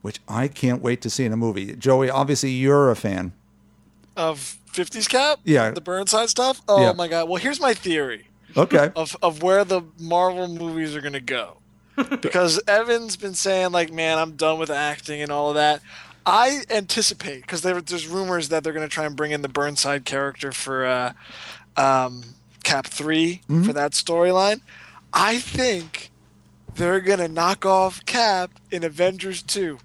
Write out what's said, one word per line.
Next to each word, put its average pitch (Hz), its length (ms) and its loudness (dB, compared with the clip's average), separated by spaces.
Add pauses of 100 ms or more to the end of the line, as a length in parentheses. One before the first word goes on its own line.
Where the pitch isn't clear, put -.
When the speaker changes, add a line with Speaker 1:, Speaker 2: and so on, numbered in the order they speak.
Speaker 1:
which 104 260 -10
I 113 200 -2
can't 123 340 0
wait 123 200 0
to 113 80 -4
see 131 140 -2
in 110 80 0
a 110 40 -2
movie. 104 380 -2
Joey, 131 360 4
obviously 139 400 0
you're 135 420 4
a 104 40 2
fan. 92 360 -4 (840)
Speaker 2:
Of 160 220 -2 (280)
fifties - 420 -4
Cap? 277 360 2
Speaker 1:
Yeah. 127 260 4
Speaker 2:
The 165 100 -8
Burnside 196 480 0
stuff? 254 400 0
Oh 202 140 8
Speaker 1:
Yeah. 185 100 6
Speaker 2:
my 175 160 -2
God. 165 200 0
Well, 180 140 -2
here's 277 180 -2
my 262 140 4
theory. 143 540 -4 (280)
Speaker 1:
Okay. 151 400 6
Speaker 2:
Of, 160 260 -4
of 160 220 0
where 190 200 6
the 185 180 0 (180)
Marvel 180 480 0
movies 165 480 -6
are 147 40 -6
gonna 143 200 -8
go. 120 380 -6 (380)
Speaker 1:
<laughs> - 0 - (240)
Speaker 2:
Because 175 460 2
Evan's 226 500 2
been 196 180 -10
saying, 185 380 0
like, 170 200 0
"Man, 160 260 0
I'm 160 140 -2
done 156 260 0
with 160 120 -4
acting 147 520 -4
and 147 80 -8
all 147 200 -2
of 147 40 -4
that." 151 260 2 (460)
I 262 420 4
anticipate, 185 800 -4
'cause 175 160 -6
there, 180 180 0
there's 165 280 -8
rumors 175 400 -4
that 156 160 0
they're 160 80 -4
gonna 156 160 -6
try 156 180 -4
and 147 80 -8
bring 151 160 -4
in 151 120 -4
the 143 60 -6
Burnside 143 560 -2
character 139 480 -6
for, 131 340 -4
uh, 123 260 -2 (680)
um, 131 420 2 (420)
Cap 139 240 0
three 160 600 -2
Speaker 1:
Mm-hmm. 160 160 2
Speaker 2:
for 214 80 2
that 143 200 -2
storyline. 185 680 2 (520)
I 214 260 2
think 220 720 -4 (640)
they're 180 260 0
gonna 185 280 2
knock 170 360 0
off 190 400 2
Cap 202 460 0 (200)
in 175 140 -4
Avengers 180 580 -2
two. 170 420 -4